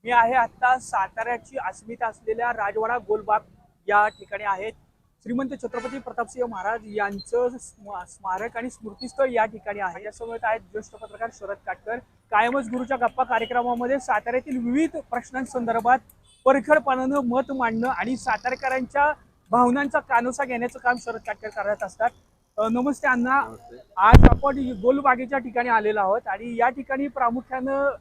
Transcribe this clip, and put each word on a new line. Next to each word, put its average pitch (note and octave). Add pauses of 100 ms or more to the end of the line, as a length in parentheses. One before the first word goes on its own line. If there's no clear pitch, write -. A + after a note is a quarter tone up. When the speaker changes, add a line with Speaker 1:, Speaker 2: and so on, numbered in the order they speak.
Speaker 1:
मी A#3
आहे A#3
आत्ता B3+
साताऱ्याची A3+
अस्मिता G#3+
असलेल्या A3+
राजवाडा A3
गोलबाग G#3+ (480)
या G#3
ठिकाणी G3+
आहेत. G3+ (520)
श्रीमंत A#3+
छत्रपती B3
प्रतापसिंह B3
महाराज G#3+
यांचं G#3
स्म-, G3+
स्मारक G3+
आणि A#3+
स्मृतिस्थळ A#3+
या A3+
ठिकाणी G#3
आहे. F#3+
या G#3+
समवेत A#3
आहेत G#3
ज्येष्ठ G3
पत्रकार A3
शरद G3+
काटकर. G3+ (360)
कायमच A#3+
गुरुच्या B3
गप्पा A#3+
कार्यक्रमामध्ये A#3+
साताऱ्यातील B3
विविध C4+
प्रश्नांसंदर्भात A#3+ (460)
परखडपणानं C4+
मत B3+
मांडणं A#3+
आणि A3+
सातारकरांच्या C4 (360)
भावनांचा B3
कानोसा B3
घेण्याचं B3
काम B3
शरद A3+
काटकर G#3+
करत G#3
असतात. A3 (480)
अ, A3
नमस्ते C4
अण्णा. B3+
Speaker 2:
नमस्ते. - (220)
Speaker 1:
आज A3
आपण C4+ (100)
गोलबागेच्या C4
ठिकाणी A#3+
आलेलो G#3+
आहोत G3+
आणि A3+
या A#3+
ठिकाणी C4+
प्रामुख्यानं C4 (120)